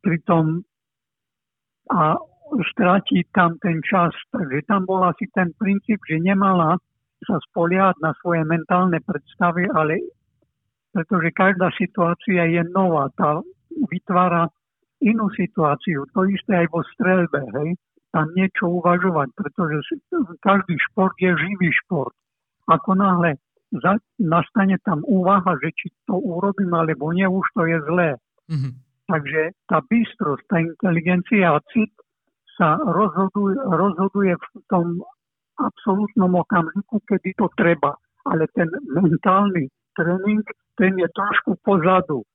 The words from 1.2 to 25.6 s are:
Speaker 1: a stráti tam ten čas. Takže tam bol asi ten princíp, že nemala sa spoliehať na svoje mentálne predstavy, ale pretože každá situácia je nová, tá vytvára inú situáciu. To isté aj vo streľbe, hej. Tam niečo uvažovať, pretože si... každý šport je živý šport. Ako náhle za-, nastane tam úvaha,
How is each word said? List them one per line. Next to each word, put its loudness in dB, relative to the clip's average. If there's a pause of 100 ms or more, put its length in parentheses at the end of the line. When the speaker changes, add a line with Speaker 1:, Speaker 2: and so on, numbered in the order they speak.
Speaker 1:
a 2 (500)
stráti 0
tam 0
ten -2
čas. 0 (160)
Takže -6
tam 0
bol 0
asi -2
ten -2
princíp, -2
že -4
nemala 2 (420)
sa -4
spoliehať 0
na -2
svoje -2
mentálne 0
predstavy, -2
ale 0 (920)
pretože -2
každá 2
situácia 0
je 0
nová, 0
tá -2 (420)
vytvára 0 (520)
inú 0
situáciu. -2
To 2
isté 0
aj -6
vo -2
streľbe, 0 (140)
hej. -4 (400)
Tam 0
niečo -2
uvažovať, 0
pretože -4
si... -8 (460)
každý 0
šport 0
je 2
živý 0
šport. -4 (560)
Ako 2
náhle 2 (340)
za-, 0 (140)
nastane 0
tam -2
úvaha, 2